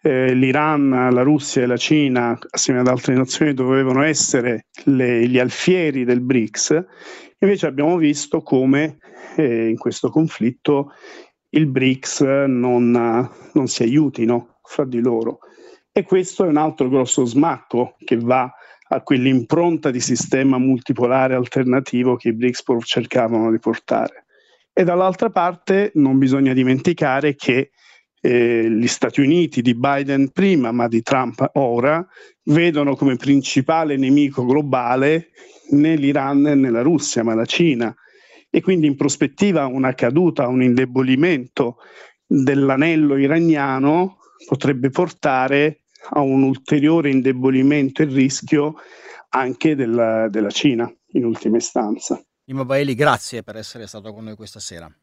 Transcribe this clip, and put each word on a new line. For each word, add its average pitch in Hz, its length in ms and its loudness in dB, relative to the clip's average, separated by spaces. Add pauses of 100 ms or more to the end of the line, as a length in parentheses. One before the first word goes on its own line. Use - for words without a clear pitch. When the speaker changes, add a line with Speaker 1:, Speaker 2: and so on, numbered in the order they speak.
Speaker 1:
Eh, 131 260 2
l'Iran, 135 760 2
la 123 100 2
Russia 143 420 0
e - 20 2
la 123 100 0
Cina, 123 640 0 (100)
assieme - 300 -2
ad 127 80 2
altre 127 260 0
nazioni, 131 400 0
dovevano 131 500 0
essere 123 640 -2 (180)
le, 123 420 2
gli 123 100 2
alfieri 135 680 0
del 123 160 2
brics, 127 520 -2 (680)
invece 190 280 2
abbiamo 143 300 0
visto 151 440 0
come, 139 580 0 (360)
eh, 117 320 0
in 113 100 0
questo 117 320 -4
conflitto 143 840 -2 (560)
il 156 160 2
brics 131 560 -2
non, 123 720 2
non 120 760 0
si - 160 -4
aiutino 120 800 0
fra - 220 -4
di 120 160 -4
loro. 117 380 -2 (520)
E 196 120 0
questo 185 420 0
è - 20 0
un 151 100 2
altro 156 300 -2
grosso 127 380 0
smacco 123 680 -2 (100)
che - 120 0
va 127 320 0 (400)
a 170 120 -2
quell'impronta 143 920 0
di 123 80 -4
sistema 131 580 0
multipolare 131 760 0
alternativo 127 840 0
che 120 140 -4
i 113 40 0
brics 120 300 -2
por-, 117 220 -2
cercavano 113 640 0
di 113 80 0
portare. - 680 -4 (460)
E 190 140 2
dall'altra 185 460 0
parte 185 640 -2
non 135 220 2
bisogna 135 360 2
dimenticare 135 840 0
che, - 360 -2 (480)
eh, 117 500 2
gli 113 180 0
Stati - 340 -2
Uniti 147 400 2
di 120 120 2
Biden 139 580 0
prima, 170 400 2
ma 120 160 -2
di 113 140 0
Trump 131 520 -2
ora, 139 520 0 (380)
vedono 147 520 2
come 135 200 0
principale 143 840 0
nemico 135 480 2
globale 131 840 0 (420)
né 151 240 4
l'Iran 139 460 0
né 139 280 2
la 117 120 0
Russia, 139 420 0
ma 113 100 0
la 113 120 0
Cina. 117 480 0 (560)
E 170 120 0
quindi 175 260 0
in 139 80 0
prospettiva 143 680 0
una 131 280 -2
caduta, 147 540 0
un 127 140 0
indebolimento 127 1160 0 (480)
dell'anello 139 920 2
iraniano 147 1000 0 (300)
potrebbe 135 420 -2
portare 143 920 0 (300)
a 147 100 0
un 135 220 2
ulteriore 147 640 0
indebolimento 135 920 0
e 156 40 4
rischio 143 720 0 (540)
anche 131 460 -2
della, 113 540 0
della 104 200 -2
Cina, 117 400 -2 (240)
in 135 120 0
ultima 113 320 -2
istanza. - 640 -6 (240)
Speaker 2:
Nima 135 180 -8
Baeli, 135 320 -2
grazie 123 480 -2
per 107 140 -18
essere 107 300 -16
stato 104 260 -18
con 110 100 -18
noi 110 120 -16
questa 107 260 -20
sera. 82 280 -16 (140)